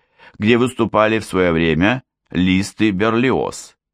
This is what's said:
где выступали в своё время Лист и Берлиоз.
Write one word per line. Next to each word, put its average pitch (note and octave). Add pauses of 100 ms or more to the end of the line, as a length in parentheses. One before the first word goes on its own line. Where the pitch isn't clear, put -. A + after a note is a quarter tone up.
(400)
где A2
выступали A2
в G#2+
своё F2+
время E2 (280)
Лист F#2
и G#2+
Берлиоз. A2 (160)